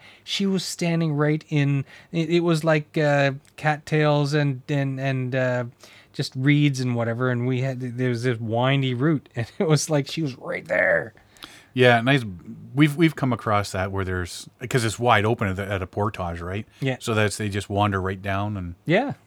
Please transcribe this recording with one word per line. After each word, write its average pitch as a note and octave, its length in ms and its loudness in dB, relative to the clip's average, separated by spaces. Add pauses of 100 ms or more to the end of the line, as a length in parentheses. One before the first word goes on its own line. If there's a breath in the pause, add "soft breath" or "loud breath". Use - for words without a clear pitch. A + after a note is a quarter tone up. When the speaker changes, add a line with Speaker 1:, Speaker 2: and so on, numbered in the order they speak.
(220 loud breath)
Speaker 1:
she - 240 -4
was F#3+ 180 0
standing E3+ 500 -2
right D3+ 340 0
in, C#3 360 2 (280 loud breath)
it, E3 180 -2
it E3+ 100 4
was E3 220 2
like, D#3 340 0
uh, C#3+ 360 2 (240)
cattails D3+ 800 0
and, C#3+ 340 0
and, C3+ 320 -2
and, C3 340 -2
uh, B2+ 300 0 (480 loud breath)
just - 240 -6
reeds C#3+ 440 4
and B2 140 0
whatever, A#2 360 0
and A#2+ 160 0
we B2+ 160 0
had, C3 180 -4
there B2+ 300 -2
was A#2 120 -2
this B2 160 0
windy B2+ 560 0
route, C#3+ 380 0
<laughs> - 40 -12
and A#2 220 -4
it G#3 80 2
was D3+ 240 2
like C#3+ 160 0
she - 160 -6
was C3 160 -4
right - 280 -8
there. F3+ 480 2 (600 loud breath)
Speaker 2:
Yeah, B2 280 6
nice. C3+ 200 2 (520)
We've, C#3+ 220 4
we've D#3+ 200 4
come B2+ 160 0
across G#2 400 0
that G2 200 -2
where G2 120 -2
there's, F#2 420 -6 (220)
'cause A#2+ 160 0
it's G#2+ 140 -4
wide A2+ 260 4
open A2 240 0
at, F#2 80 -4
the, G2+ 100 -6
at G2 160 -2
a F#2 40 -6
portage, F#2 540 -4
right? F#2+ 260 -8 (140)
Speaker 1:
Yeah. C3+ 200 -4
Speaker 2:
So A#2 140 -2
that's, G#2+ 240 2
they G#2+ 100 -4
just G2+ 220 -6
wander G2+ 300 2
right F#2+ 200 -4
down G2+ 380 -4
and F2 160 -8 (100)
Speaker 1:
Yeah. G3 300 0 (120)